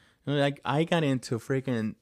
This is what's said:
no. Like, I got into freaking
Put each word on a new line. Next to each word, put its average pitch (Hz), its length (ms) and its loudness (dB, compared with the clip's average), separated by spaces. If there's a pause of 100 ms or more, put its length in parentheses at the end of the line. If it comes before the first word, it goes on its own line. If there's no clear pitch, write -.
(260)
no. 139 80 0
Like, 143 300 0
I 147 200 2
got 165 200 2
into 131 340 0
freaking 123 640 -2